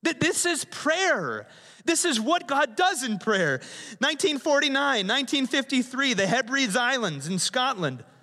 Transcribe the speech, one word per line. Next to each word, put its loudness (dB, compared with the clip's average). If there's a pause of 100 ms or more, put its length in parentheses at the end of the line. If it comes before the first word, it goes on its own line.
Th-, 0
this 2
is -2
prayer. 0 (380)
This 0
is 0
what 0
God 0
does 0
in -2
prayer. 2 (400)
Nineteen 0
forty-nine, 2
nineteen 0
fifty-three, 0
the 2
Hebrides 0
Islands 0
in -2
Scotland. -2 (200)